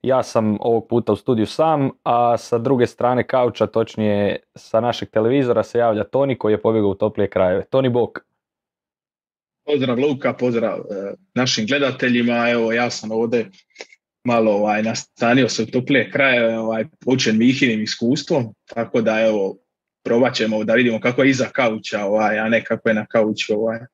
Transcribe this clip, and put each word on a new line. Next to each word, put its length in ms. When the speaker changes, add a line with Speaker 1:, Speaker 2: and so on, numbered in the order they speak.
Speaker 1:
Ja 200
sam 380
ovog 280
puta 240
u 40
studiju 300
sam, 440
a 360
sa 200
druge 280
strane 400
kauča, 400
točnije 680
sa 260
našeg 300
televizora, 520
se 160
javlja 260
Toni 340
koji 140
je 100
pobjegao 280
u 40
toplije 360
krajeve. 340
Toni, 240
bok. 300
Speaker 2:
Pozdrav 340
Luka, 340
pozdrav, 460
e, 360
našim 320
gledateljima. 840
Evo, 220
ja 180
sam 200
ovdje 400
malo, 280
ovaj, 300
nastanio 680
se 140
u 40
toplije 440
krajeve, 480
ovaj, 260
poučen 340
Mihinim 440
iskustvom, 720
tako 260
da, 200
evo, 360
probat 300
ćemo 300
da 100
vidimo 260
kako 220
je 80
iza 140
kauča, 600
ovaj, 340
a 100
ne 160
kako 240
je 60
na 120
kauču, 480
ovaj. 240